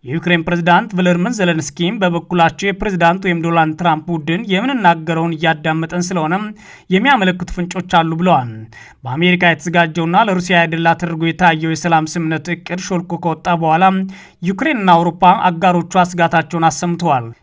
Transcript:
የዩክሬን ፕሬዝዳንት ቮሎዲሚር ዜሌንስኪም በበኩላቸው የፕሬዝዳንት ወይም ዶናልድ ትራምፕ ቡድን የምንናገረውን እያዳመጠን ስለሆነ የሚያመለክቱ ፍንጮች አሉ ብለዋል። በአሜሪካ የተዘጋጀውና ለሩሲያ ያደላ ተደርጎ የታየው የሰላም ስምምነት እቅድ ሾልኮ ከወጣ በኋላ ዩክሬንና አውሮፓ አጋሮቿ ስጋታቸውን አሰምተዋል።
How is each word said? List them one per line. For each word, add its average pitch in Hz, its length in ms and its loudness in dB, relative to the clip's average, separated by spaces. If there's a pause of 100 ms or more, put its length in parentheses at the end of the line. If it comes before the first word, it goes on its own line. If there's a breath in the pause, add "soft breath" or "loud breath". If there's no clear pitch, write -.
የዩክሬን 170 400 0
ፕሬዝዳንት 175 500 2
ቮሎዲሚር 180 420 2
ዜሌንስኪም 175 640 -2
በበኩላቸው 175 680 0
የፕሬዝዳንት 185 560 0
ወይም 175 180 0
ዶናልድ 160 360 0
ትራምፕ 160 300 0
ቡድን 165 400 -4
የምንናገረውን 170 880 0
እያዳመጠን 160 680 -2
ስለሆነ 175 300 -2 (560 loud breath)
የሚያመለክቱ 190 640 2
ፍንጮች 180 420 -6
አሉ 165 220 2
ብለዋል። 160 360 2 (500 loud breath)
በአሜሪካ 175 440 0
የተዘጋጀውና 170 800 0
ለሩሲያ 180 340 0
ያደላ 165 360 2
ተደርጎ 165 320 -4
የታየው 165 480 0
የሰላም 156 360 0
ስምምነት 160 400 -4
እቅድ 175 320 -6
ሾልኮ 175 380 -6
ከወጣ 160 280 -4 (100)
በኋላ 165 280 2 (560 loud breath)
ዩክሬንና 196 500 -2
አውሮፓ 170 320 2 (200)
አጋሮቿ 175 500 0 (120)
ስጋታቸውን 165 600 0
አሰምተዋል። 160 600 -2 (160)